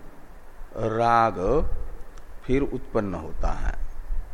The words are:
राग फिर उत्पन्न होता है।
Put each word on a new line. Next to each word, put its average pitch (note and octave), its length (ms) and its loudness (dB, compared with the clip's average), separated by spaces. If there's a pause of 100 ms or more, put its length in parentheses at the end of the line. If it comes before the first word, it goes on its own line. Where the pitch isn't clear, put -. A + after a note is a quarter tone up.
(760)
राग A2+ 960 4 (760)
फिर C3+ 180 2
उत्पन्न A#2 520 -2
होता D#2+ 340 0
है। - 260 2 (600)